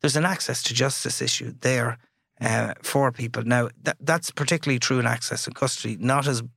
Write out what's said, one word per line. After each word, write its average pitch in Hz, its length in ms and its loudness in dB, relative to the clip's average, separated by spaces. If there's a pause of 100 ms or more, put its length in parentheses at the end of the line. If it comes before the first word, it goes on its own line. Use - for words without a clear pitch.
there's 143 160 4
an 156 80 4
access 175 400 0
to - 100 0
justice - 460 0
issue - 400 -2
there, 123 380 0 (420)
uh, 113 420 0
for 139 280 2
people. 117 340 -6
Now, 120 260 2 (120)
that, 147 160 -2
that's 170 320 0
particularly 143 480 0
true 131 200 0
in 117 80 2
access 117 400 -2
and 123 100 -10
custody, 113 420 -2
not 131 300 2
as 120 140 0 (140)